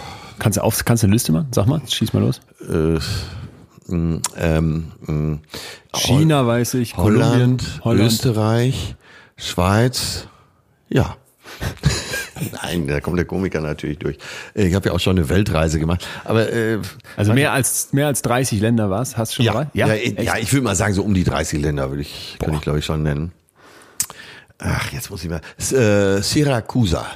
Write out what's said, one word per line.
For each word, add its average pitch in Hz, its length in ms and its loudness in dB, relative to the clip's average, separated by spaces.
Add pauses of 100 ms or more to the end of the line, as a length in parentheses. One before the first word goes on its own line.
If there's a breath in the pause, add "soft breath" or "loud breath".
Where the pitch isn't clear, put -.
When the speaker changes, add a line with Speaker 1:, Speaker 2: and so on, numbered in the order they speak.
(380 loud breath)
Speaker 1:
Kannst 104 200 2
du - 40 -2
auf-, - 220 0
kannst 120 180 2
du 104 40 6
eine 98 80 6
Liste - 180 2
machen? 156 200 0
Sag 101 140 2
mal, 151 220 0
schieß - 240 -2
mal 104 80 2
los. 120 200 0 (280)
Speaker 2:
Äh, - 1200 -4
mm, 82 280 0 (160)
ähm, 80 480 0 (220)
mm, 76 280 0 (600 loud breath)
Speaker 1:
China, 147 460 4
Speaker 2:
Hol-, 123 60 2
Speaker 1:
weiß 117 280 2
ich, 123 220 -2
Speaker 2:
Holland, 117 680 4
Speaker 1:
Kolumbien, - 220 -8
Holland. 113 280 4
Speaker 2:
Österreich, 113 840 0 (420 loud breath)
Schweiz, 104 920 0 (640 loud breath)
ja. - 320 0
<laughs> - 1400 -6
Nein, 82 240 -2
da 71 140 0
kommt 85 180 -2
der 82 60 2
Komiker 90 360 -2
natürlich 76 380 -6
durch. 73 180 -6 (380 loud breath)
Ich 92 200 2
habe 98 160 2
ja 85 40 -2
auch 90 60 0
schon 95 180 2
eine 78 100 2
Weltreise 80 520 2
gemacht. 82 260 0 (180 loud breath)
Aber, 110 280 0
äh, 113 260 0 (380 loud breath)
Speaker 1:
Also 104 140 2
Speaker 2:
weiß 113 40 4
Speaker 1:
mehr 139 140 4
Speaker 2:
ich 110 60 0
Speaker 1:
als, - 380 -2
mehr 139 140 2
als 143 160 -2
dreißig 120 380 0
Länder 110 300 2
war's? 113 260 -4
Hast 113 160 -2
du - 40 -8
schon 120 100 2
Speaker 2:
Ja, 104 80 2
Speaker 1:
drei? 139 200 -2
Speaker 2:
ja, 107 140 2
Speaker 1:
Ja? 110 60 4
Speaker 2:
ja, 110 400 -2
Speaker 1:
Echt? 113 100 -4
Speaker 2:
ich 95 80 -2
würde 139 120 4
mal 98 120 0
sagen, 104 180 2
so 95 80 2
um 101 120 2
die 90 100 4
dreißig 71 360 -2
Länder 71 300 -2
würde 71 120 -6
ich, - 360 -12
kann 85 120 -2
Speaker 1:
Boah. 78 60 -4
Speaker 2:
ich, 76 60 -6
glaub 73 140 -2
ich, 76 80 -2
schon 78 180 -2
nennen. 76 300 -2 (1300 loud breath)
Ach, - 340 -4
jetzt 135 180 -10
muss 82 140 -10
ich 82 60 -6
mal. 82 100 -6 (160 loud breath)
S-, - 160 -6
äh, 101 500 4
Siracusa. 120 840 0 (120)